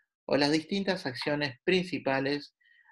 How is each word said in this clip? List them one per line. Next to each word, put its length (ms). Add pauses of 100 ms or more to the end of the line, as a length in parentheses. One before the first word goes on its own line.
(260)
o 120
las 140
distintas 560
acciones 560
principales 920 (360)